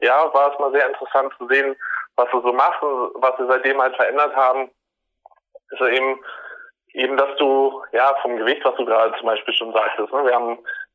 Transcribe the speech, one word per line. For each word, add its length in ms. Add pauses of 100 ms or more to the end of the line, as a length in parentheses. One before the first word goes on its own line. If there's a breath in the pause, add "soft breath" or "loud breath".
ja, 300
war 200
es 80
mal 100
sehr 160
interessant 500
zu 120
sehen, 260 (400 loud breath)
was 160
du 120
so 100
machst 280
und 360
was 220
wir 100
seitdem 320
halt 160
verändert 400
haben, 340 (1000)
ist 100
ja 80
eben, 320 (720 loud breath)
eben, 240
dass 220
du, 440 (100)
ja, 300
vom 140
Gewicht, 280
was 120
du 80
gerade 340
zum 80
Beispiel 280
schon 180
sagtest, 400
ne? 120
Wir 100
haben, 240 (360 loud breath)